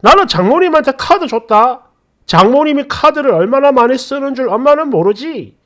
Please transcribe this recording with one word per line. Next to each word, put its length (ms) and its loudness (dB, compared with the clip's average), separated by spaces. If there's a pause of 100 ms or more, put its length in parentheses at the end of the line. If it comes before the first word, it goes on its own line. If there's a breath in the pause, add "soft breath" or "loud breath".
나는 260 4
장모님한테 720 0
카드 300 0
줬다. 600 -2 (360)
장모님이 640 0
카드를 440 0
얼마나 380 0
많이 260 2
쓰는 380 -8
줄 140 -4
엄마는 420 0
모르지? 760 -4